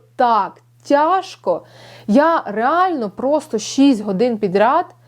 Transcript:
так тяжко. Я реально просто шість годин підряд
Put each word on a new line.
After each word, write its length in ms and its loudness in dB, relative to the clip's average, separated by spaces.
так 360 0
тяжко. 760 0
Я 400 2
реально 640 -2
просто 480 -4
шість 420 2
годин 380 -2
підряд 480 0